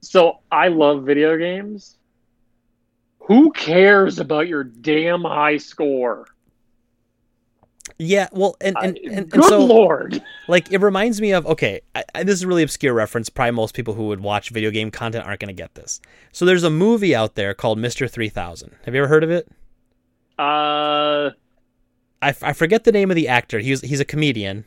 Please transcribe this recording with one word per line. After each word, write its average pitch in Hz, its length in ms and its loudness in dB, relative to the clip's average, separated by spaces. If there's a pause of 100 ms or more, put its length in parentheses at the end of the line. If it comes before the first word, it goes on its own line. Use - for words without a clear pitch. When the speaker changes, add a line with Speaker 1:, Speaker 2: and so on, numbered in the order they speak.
Speaker 1:
So 170 400 2 (100)
I 165 180 2
love 147 360 2
video 147 320 2
games. 190 600 -8 (1200)
Who 277 320 6
cares 190 680 4
about 156 300 -2
your 147 160 -4
damn 156 580 -2
high 151 340 0
score? 131 720 -4 (1700)
Speaker 2:
Yeah, 180 340 0
well, 190 280 -2
and, 196 220 -2
and, 190 160 -4
Speaker 1:
I, - 100 -14
Speaker 2:
and, 208 100 -8
and 185 120 -10
Speaker 1:
good 269 140 6
Speaker 2:
so, 370 200 6
Speaker 1:
lord. 220 580 4 (260)
Speaker 2:
like, 180 240 0
it 190 100 0
reminds 202 380 0
me 214 120 0
of, 180 140 0
okay, 127 340 -2 (140)
I, 120 100 -6 (100)
I, 165 100 -6
this 202 100 2
is 175 80 -6
a 185 60 -4
really 175 140 2
obscure 139 300 -2
reference. 113 380 -4
Probably 120 220 -2
most 113 220 -4
people 113 200 -8
who 107 140 -6
would 101 120 -6
watch 101 300 -6
video 110 200 -4
game 107 200 -4
content 113 360 -10
aren't 98 140 -10
gonna 101 120 -12
get 92 220 -16
this. - 260 -14 (320)
So - 120 -6
there's 180 200 4
a 170 60 2
movie 196 440 2
out 113 200 -2
there 101 200 -4
called 110 240 -4
Mister 120 300 -6
Three 113 200 -8
Thousand. 87 460 -14 (100)
Have 117 100 -12
you 131 60 0
ever 139 80 0
heard 156 140 4
of 165 80 -2
it? 170 180 -4 (880)
Speaker 1:
Uh, 147 920 -2 (880)
Speaker 2:
I, 143 100 0
f-, - 120 -8
I 147 100 -4
forget 180 320 0
the 233 80 4
name 196 180 0
of 185 40 0
the 156 140 -2
actor. 120 320 -2
He's, 135 220 -4
he's 135 180 -6
a 143 40 0
comedian. 107 640 -4